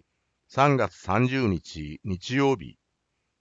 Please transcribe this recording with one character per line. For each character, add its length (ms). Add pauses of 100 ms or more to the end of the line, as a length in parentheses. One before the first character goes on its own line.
(480)
三 280
月 180
三 320
十 220
日 560
日 320
曜 200
日。 220 (640)